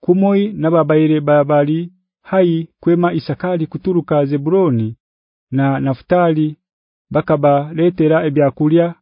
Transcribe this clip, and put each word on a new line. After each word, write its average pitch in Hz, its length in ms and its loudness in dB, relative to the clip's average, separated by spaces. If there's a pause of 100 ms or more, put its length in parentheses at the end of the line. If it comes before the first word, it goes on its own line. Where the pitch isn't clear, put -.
Kumoi 196 520 0
n'ababaire 156 680 0
babali 147 680 0 (300)
hai 175 480 0 (100)
kwema 175 340 0
Isakari 165 540 -4
kuturuka 156 580 -2
Zebuloni 143 720 0 (560)
na 135 280 0
Nafutali 156 760 0 (560)
bakaba 147 640 0
letera 165 520 0
ebyakulya 151 760 0